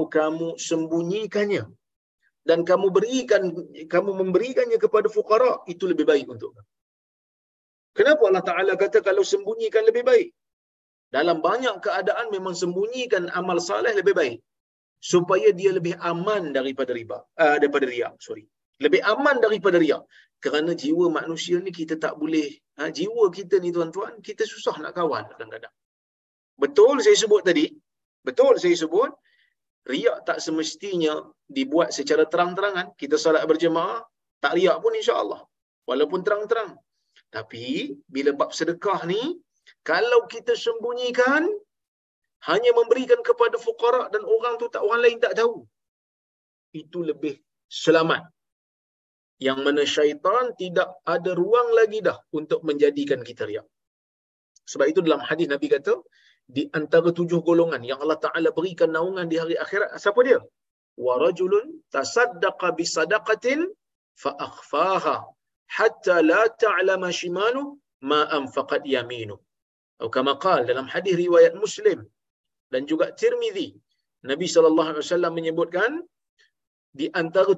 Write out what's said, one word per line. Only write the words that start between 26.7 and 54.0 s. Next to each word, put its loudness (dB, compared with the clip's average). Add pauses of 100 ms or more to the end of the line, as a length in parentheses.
saya 8
sebut 4
tadi, 4 (640)
betul 6 (100)
saya 4
sebut, 0 (800)
riak 0 (100)
tak -2
semestinya -2 (420)
dibuat 0
secara 2
terang-terangan. -2 (140)
Kita -2 (100)
salat 4
berjemaah, 0 (440)
tak 0
riak 4
pun, 0
insya-Allah. -2 (480)
Walaupun -2
terang-terang. -2 (640)
Tapi -12 (500)
bila 2
bab -2
sedekah -2 (120)
ni, -2 (680)
kalau 4 (120)
kita -4 (120)
sembunyikan, 0 (1040)
hanya 4
memberikan 2 (100)
kepada 2 (100)
fuqara 0 (120)
dan -4 (120)
orang -2
tu -4
tak, -6
orang 0
lain 2
tak 0
tahu, 2 (1300)
itu -12 (100)
lebih -6 (320)
selamat. 2 (1200)
Yang 0
mana 2 (140)
syaitan 2 (160)
tidak -2 (260)
ada -2 (100)
ruang 2 (100)
lagi 2
dah -2 (220)
untuk -4 (100)
menjadikan 0 (100)
kita -10
riak. -10 (1040)